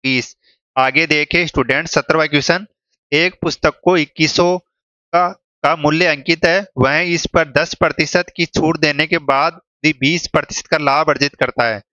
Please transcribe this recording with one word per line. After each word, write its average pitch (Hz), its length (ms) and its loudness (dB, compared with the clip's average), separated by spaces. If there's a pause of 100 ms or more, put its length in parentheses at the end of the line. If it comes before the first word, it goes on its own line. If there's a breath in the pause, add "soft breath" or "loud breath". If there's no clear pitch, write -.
बीस। 131 320 -4 (400)
आगे 135 300 2
देखें 151 400 0
student, 139 420 -2
सत्रहवाँ 156 400 0
question, 170 380 -2 (460)
एक 170 300 0
पुस्तक 160 380 -2
को 180 180 2
इक्कीसों 175 600 0
का, - 720 -6 (360)
का 151 140 2
मूल्य 156 300 2
अंकित 160 360 -2
है, 190 220 0 (120)
वह 135 200 2 (120)
इस 170 180 -2
पर 156 240 -2
दस 147 240 -2
प्रतिशत 160 600 -2
की 170 120 -2
छूट 160 320 -2
देने 151 260 0
के 165 200 -2
बाद 151 340 0 (220)
भी 156 160 2
बीस 160 300 0
प्रतिशत - 380 -4
का 160 140 2
लाभ 147 300 2
अर्जित 139 260 0
करता 123 300 0
है। 107 160 -4 (100)